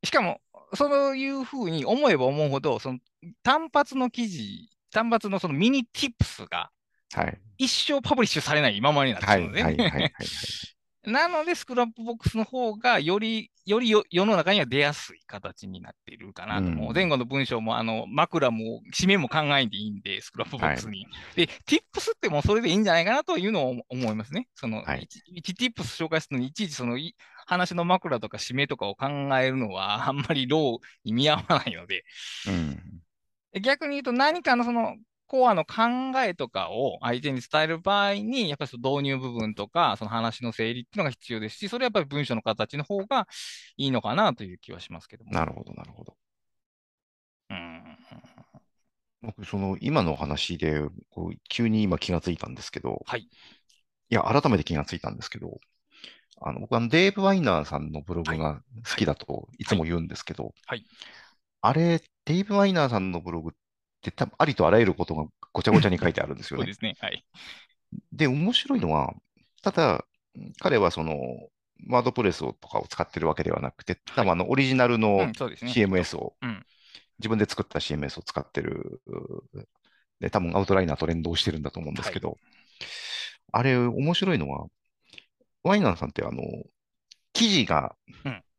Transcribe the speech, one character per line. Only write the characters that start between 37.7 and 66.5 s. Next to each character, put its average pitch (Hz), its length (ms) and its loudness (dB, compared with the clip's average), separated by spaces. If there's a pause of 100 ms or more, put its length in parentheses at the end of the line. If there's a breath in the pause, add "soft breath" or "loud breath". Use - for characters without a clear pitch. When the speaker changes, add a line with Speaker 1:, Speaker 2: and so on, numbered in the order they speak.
Speaker 1:
場 202 260 2
合 202 80 0
に、 214 340 -2
や 143 60 -4
っ - 20 -10
ぱ 139 100 -8
り - 40 -14
そ 127 80 -14
の 127 100 -2
導 143 140 0
入 139 160 0
部 127 140 -6
分 110 240 -4
と 101 100 -4
か、 135 320 2
そ 110 60 -8
の 104 60 -8
話 113 340 -4
の 117 80 -4
整 113 200 -2
理 123 100 -8
っ - 20 -14
て - 60 -20
い - 40 -20
う 208 40 -6
の 185 60 0
が 139 60 0
必 - 220 -12
要 110 80 -4
で 107 80 -6
す - 80 -12
し、 202 120 -10
そ 233 80 -6
れ 254 60 -2
は 254 40 0
や - 20 2
っ 220 40 -2
ぱ 202 80 2
り 147 60 -2
文 143 180 -2
章 120 120 -2
の 107 60 -4
形 110 340 -2
の 143 80 -4
方 196 200 -4
が 226 220 0 (500 loud breath)
い 139 120 -2
い - 20 2
の 120 100 2
か 113 140 -2
な 185 200 2
と 110 100 -12
い 90 100 -12
う - 40 -20
気 - 140 -20
は 90 60 -14
し - 140 -16
ま 85 80 -14
す - 80 -20
け 113 80 -20
ど - 80 -20
も。 - 80 -12
Speaker 2:
な 80 120 0
る - 80 -6
ほ - 120 -14
ど、 - 100 -16
な - 80 -16
る - 80 -16
ほ - 140 -20
ど。 - 120 -20 (1300)
Speaker 1:
う 101 40 -8
ん。 85 440 -14 (1200)
Speaker 2:
僕、 110 220 -12
そ 101 140 -6
の、 95 220 -2
今 139 240 2
の 80 80 2
お 69 40 -2
話 73 400 -4
で、 76 260 0 (280)
こ 85 240 -8
う、 - 20 -16 (120)
急 117 180 0
に 110 160 4
今 92 160 2
気 - 140 -4
が 85 80 0
つ 92 100 -4
い 82 60 -2
た - 100 -10
ん - 80 -12
で - 80 -14
す - 80 -12
け - 80 -12
ど、 - 260 -6
Speaker 1:
は - 120 -8
い。 113 60 -8
Speaker 2:
い - 60 -20 (800 soft breath)
や、 113 140 2
改 143 300 4
め 101 40 6
て 76 60 2
気 78 140 -2
が 71 80 0
つ - 100 -8
い 85 60 -8
た - 100 -6
ん 50 60 -10
で 110 60 -12
す - 60 -12
け - 120 -12
ど、 85 180 -12 (840 loud breath)
あ - 120 -6
の、 - 80 -8
僕、 117 160 -2
あ 117 40 4
の、 117 80 0
デ 175 220 6
ー 196 40 -10
ブ・ 202 80 -2
ワ 196 120 6
イ 190 60 2
ナ 92 220 4
ー - 20 -4
さ 71 140 -6
ん 76 120 -6
の 76 120 -6
ブ 87 120 -6
ロ 85 80 -2
グ 80 160 -2
が 76 240 -4 (260)
好 - 60 -4
き 107 100 2
だ 73 120 2
と - 320 -10 (100)
い - 60 -10
つ - 100 0
も 82 80 2
言 82 140 0
う 82 40 0
ん 82 60 -4
で - 80 -10
す - 100 -12
け 78 100 -10
ど、 - 100 -8
Speaker 1:
は - 60 -8
い。 - 40 -20 (120)
は 123 100 -6
い。 - 20 -12
は 104 60 -18
い。 - 20 -20 (760 loud breath)
Speaker 2:
あ 120 100 4
れ、 165 300 4 (220)
デ 151 100 2
ー 196 120 0
ブ・ 208 80 -2
ワ 202 120 6
イ 190 60 2
ナ 160 140 4
ー - 20 2
さ 117 100 2
ん 95 120 0
の 87 100 -2
ブ 87 120 -8
ロ 82 100 -4
グ 82 80 -6
っ - 20 -20 (520)
て、 - 60 -4
多 - 160 -2
分 - 120 -16
あ 151 60 6
り 131 100 0
と 82 120 6
あ 82 40 8
ら 107 80 8
ゆ 117 80 8
る 92 80 4
こ - 120 -2
と 82 80 -4
が 78 120 -4 (260)
ご - 100 -4
ち - 60 2
ゃ - 40 6
ご 160 80 10
ち 107 60 4
ゃ - 20 6
に 90 100 2
書 - 100 0
い 80 40 2
て - 80 -2
あ - 60 0
る 67 80 -6
ん - 40 -10
で - 60 -16
す - 80 -10